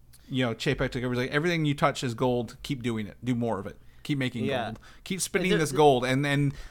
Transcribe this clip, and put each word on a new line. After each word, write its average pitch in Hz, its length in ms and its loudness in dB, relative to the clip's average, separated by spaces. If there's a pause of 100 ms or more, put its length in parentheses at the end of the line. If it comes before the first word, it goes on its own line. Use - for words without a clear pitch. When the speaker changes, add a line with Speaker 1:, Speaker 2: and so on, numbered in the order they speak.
(300)
Speaker 1:
you 127 160 0
know, 113 80 -2
Chapek 131 380 -2
took 123 100 -4
over, 127 100 -2
he's 123 60 0
like, 127 140 -2
"Everything 160 320 2
you 143 100 2
touch 143 300 0
is 120 100 -2
gold. 120 480 -2
Keep 127 220 -8
doing 110 240 -2
it. - 160 -16
Do 123 100 0
more 117 240 -2
of 98 80 -8
it. - 100 -12 (260)
Keep 147 160 -2
making 123 260 -2
Speaker 2:
Yeah. 131 200 -2
Speaker 1:
gold. 110 160 -10 (240)
Keep 190 160 -6
spinning 185 300 0
Speaker 2:
There, 175 80 4
Speaker 1:
this 151 120 2
Speaker 2:
th- 131 60 -2
Speaker 1:
gold." 139 280 6
And, 131 220 2
and, 143 280 2 (160)